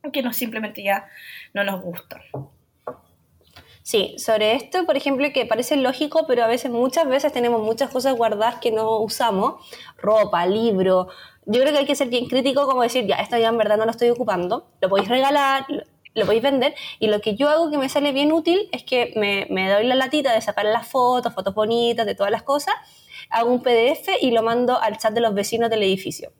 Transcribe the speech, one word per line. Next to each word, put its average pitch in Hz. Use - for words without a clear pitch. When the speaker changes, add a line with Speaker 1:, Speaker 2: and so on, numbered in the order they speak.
Speaker 1:
que 269
no, 240
simplemente 220
ya 196
no 202
nos 190
gustan. -
Speaker 2:
Sí, -
sobre 214
esto, 339
por 302
ejemplo, 277
que 254
parece 247
lógico, 285
pero 240
a -
veces, 240
muchas 262
veces 277
tenemos 240
muchas 226
cosas 262
guardadas 226
que 240
no 220
usamos, 220
ropa, 202
libro. 190
Yo 226
creo 294
que 285
hay 285
que 285
ser 269
bien 240
crítico, 262
como 254
decir, 240
"Ya, 196
esto 220
ya 226
en 233
verdad 214
no 220
lo 226
estoy 240
ocupando", 220
lo 190
podéis 196
regalar, 269
lo, 277
lo 214
podéis 226
vender, 277
y 214
lo 208
que 208
yo 285
hago 311
que 294
me 269
sale 285
bien 285
útil 339
es -
que 240
me, 202
me 190
doy 202
la 254
latita 262
de 220
sacar 208
las 233
fotos, 247
fotos 190
bonitas, 233
de 196
todas 202
las 220
cosas, 294
hago 233
un 247
P 247
D 233
F 339
y 262
lo 226
mando 247
al 208
chat 220
de 233
los 220
vecinos 220
del 220
edificio. 190